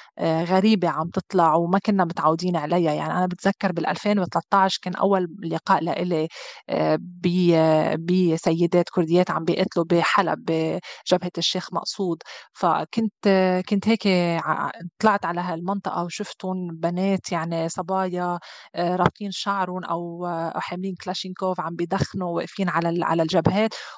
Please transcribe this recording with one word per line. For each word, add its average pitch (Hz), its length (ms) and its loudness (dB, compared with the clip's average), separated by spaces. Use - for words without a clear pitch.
آه، 165 260 2
غريبة 190 460 4
عم 156 200 -4
تطلع 170 460 4
وما 170 240 4
كنا 190 260 2
متعودين 165 500 0
عليها. 160 380 2
يعني 151 200 -4
أنا 180 120 2
بتذكر 185 460 -2
بالألفين 185 480 0
وثلاثة 175 380 0
عشر 190 240 4
كان 180 140 -6
أول 190 320 2
لقاء 160 400 0
لإلي، 170 440 -2
آه، 156 320 0
ب-، 170 1000 2
بسيدات 170 880 2
كرديات 175 420 2
عم 160 120 -4
بيقتلوا 170 460 0
بحلب 170 560 2
بجبهة 170 920 -2
الشيخ 180 360 -4
مقصود. 170 440 -4
فكنت، 175 760 -2
كنت 202 180 0
هيك 220 200 2
ع-، 151 280 -2
طلعت 202 260 2
على 170 160 -4
هالمنطقة 180 640 -4
وشفتهم 185 640 -6
بنات 180 520 -2
يعني 165 380 -2
صبايا، 180 720 -4
آه، 175 200 0
رابطين 185 360 -2
شعرهم 185 560 -4
أو، 170 380 -6
آه، 165 300 -4
حاملين 185 480 -6
كلاشينكوف 185 560 -4
عم 165 160 -4
بيدخنوا 180 540 -2
واقفين 175 400 -4
على 170 200 0
ال-، 170 140 0
على 170 180 2
الجبهات. 185 480 2